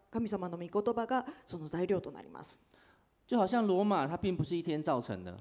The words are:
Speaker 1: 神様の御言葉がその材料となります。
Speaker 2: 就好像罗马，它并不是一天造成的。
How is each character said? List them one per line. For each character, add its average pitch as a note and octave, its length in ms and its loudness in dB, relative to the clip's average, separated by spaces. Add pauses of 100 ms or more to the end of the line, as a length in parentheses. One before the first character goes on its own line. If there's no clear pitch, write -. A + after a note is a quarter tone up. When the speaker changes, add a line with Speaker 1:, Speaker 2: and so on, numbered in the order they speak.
(100)
Speaker 1:
神 A3+ 180 -2
様 F#3 220 -2
の E3+ 80 -6
御 F3 80 -8
言 G#3 260 2
葉 A3+ 140 0
が B3+ 180 2 (220)
そ F3 100 -8
の D#3 100 -8
材 F3 200 0
料 F#3 140 2
と C#3+ 100 -8
な - 100 -14
り - 80 -18
ま - 140 -16
す。 - 200 -12 (720)
Speaker 2:
就 B3 60 4
好 F#3+ 80 6
像 A3+ 200 2
罗 F#3+ 160 4
马， F#3 240 2
它 D#3+ 80 -2
并 F3+ 220 0
不 D#3 80 2
是 F3 100 -2
一 E3+ 60 0
天 D#3 220 0
造 C#3+ 180 2
成 F#2 240 -4
的。 F2+ 160 -10